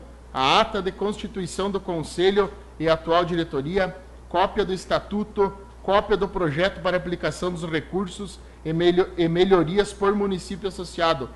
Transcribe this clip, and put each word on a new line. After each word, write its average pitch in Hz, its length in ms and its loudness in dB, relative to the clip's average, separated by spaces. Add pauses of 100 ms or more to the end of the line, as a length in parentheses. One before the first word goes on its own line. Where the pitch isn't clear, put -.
(340)
a 139 280 4
ata 214 200 -2
de 185 100 -4
constituição 196 800 -4
do 190 100 -2
Conselho 185 720 0 (300)
e 160 100 2
atual 165 340 4
diretoria, 165 720 -2 (320)
cópia 190 380 0
do 180 80 -2
estatuto, 196 800 -2 (300)
cópia 202 340 2
do 196 100 -2
projeto 180 540 -2
para 180 160 0
aplicação 175 540 -4
dos 170 120 -8
recursos 175 760 -6 (260)
e 160 80 -2
melho-, 175 420 4
e 170 120 2
melhorias 185 640 4
por 196 220 2
município 196 520 -4
associado, 165 680 0